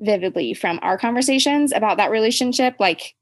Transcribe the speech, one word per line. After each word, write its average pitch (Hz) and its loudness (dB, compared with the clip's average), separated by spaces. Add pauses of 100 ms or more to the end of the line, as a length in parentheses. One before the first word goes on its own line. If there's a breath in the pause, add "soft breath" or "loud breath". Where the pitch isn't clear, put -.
vividly 185 -2
from 170 -4
our 185 0
conversations 269 0
about 208 0
that 196 2
relationship. 247 0
Like, 180 0